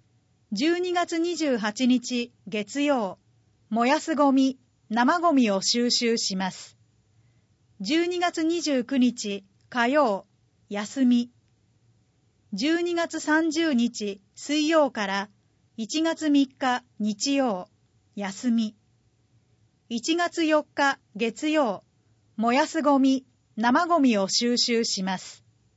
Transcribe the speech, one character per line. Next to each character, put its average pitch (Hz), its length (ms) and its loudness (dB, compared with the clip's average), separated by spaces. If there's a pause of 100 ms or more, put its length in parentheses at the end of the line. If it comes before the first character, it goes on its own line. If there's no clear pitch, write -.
(520)
十 302 260 0
二 359 140 -2
月 349 260 -2
二 339 180 -2
十 285 220 0
八 220 300 -2
日 240 440 -2 (140)
月 208 340 -6
曜、 254 380 -2 (500)
燃 233 200 0
や 302 120 2
す 320 140 -4
ゴ 277 160 4
ミ、 269 280 2 (300)
生 247 300 2
ゴ 339 140 2
ミ 247 180 4
を 190 100 0
収 240 300 0
集 233 260 0
し 214 200 -4
ま 185 160 -4
す。 - 260 -20 (1000)
十 302 260 0
二 359 140 -4
月 339 240 -2
二 330 180 0
十 269 220 0
九 277 140 -2
日 226 460 0 (240)
火 240 200 0
曜、 247 380 2 (420)
休 208 360 -4
み。 240 260 2 (1200)
十 294 280 0
二 349 140 -2
月 330 240 -4
三 311 320 2
十 311 240 0
日 226 460 -2 (160)
水 302 320 -2
曜 311 240 4
か 208 160 -4
ら 196 200 -4 (480)
一 311 260 -4
月 320 280 -2
三 277 160 4
日 254 380 -4 (160)
日 214 340 -2
曜、 233 340 -2 (460)
休 202 380 -4
み。 220 240 -2 (1120)
一 240 260 -2
月 339 300 -2
四 302 180 2
日 277 380 -2 (160)
月 233 320 -4
曜、 269 340 0 (540)
燃 233 180 2
や 302 140 2
す 320 120 -4
ゴ 277 200 4
ミ、 269 260 2 (300)
生 247 300 2
ゴ 339 120 2
ミ 254 200 4
を 190 100 0
収 240 280 0
集 233 280 0
し 208 180 -6
ま 185 160 -4
す。 - 240 -20 (340)